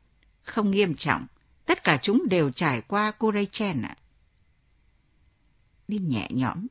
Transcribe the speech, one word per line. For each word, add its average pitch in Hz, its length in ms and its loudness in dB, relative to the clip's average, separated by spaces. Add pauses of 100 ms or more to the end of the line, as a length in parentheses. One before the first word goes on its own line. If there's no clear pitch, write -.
(440)
không 208 280 0
nghiêm 190 240 2
trọng. 135 320 -2 (380)
"Tất - 180 0
cả 160 180 4
chúng 247 280 2
đều 165 220 4
trải 131 300 0
qua 208 300 -2
cô 214 200 0
Rachel 202 540 -2
ạ." - 100 -12 (1900)
Dean 196 220 -2
nhẹ 113 200 -2
nhõm 131 420 -4